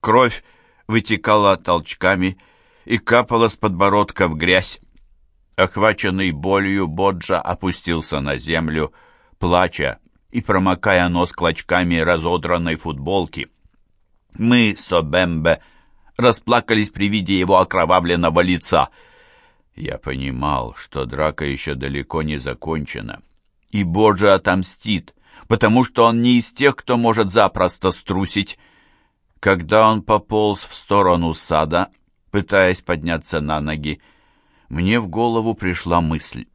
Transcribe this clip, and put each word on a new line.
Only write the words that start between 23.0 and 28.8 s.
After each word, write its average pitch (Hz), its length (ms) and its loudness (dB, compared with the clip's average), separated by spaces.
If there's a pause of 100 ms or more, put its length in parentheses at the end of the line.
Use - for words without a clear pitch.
и 101 140 -2
Боджа 101 500 4
отомстит — 95 800 -2 (320)
потому 113 380 2
что 120 200 2
он 117 160 4
не 123 180 4
из 117 140 -2
тех, 139 240 2
кто - 200 -2
может 113 360 0
запросто 95 600 2
струсить. 98 680 -4 (840)